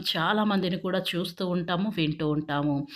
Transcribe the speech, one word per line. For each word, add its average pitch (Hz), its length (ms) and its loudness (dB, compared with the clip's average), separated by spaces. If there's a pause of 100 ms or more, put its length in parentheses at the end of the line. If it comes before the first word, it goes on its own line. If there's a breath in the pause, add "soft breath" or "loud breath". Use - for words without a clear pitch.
చాలామందిని 190 720 2
కూడా 185 240 0
చూస్తూ 180 460 -4
ఉంటాము, 180 460 0
వింటూ 156 340 0
ఉంటాము. 147 480 0 (200 loud breath)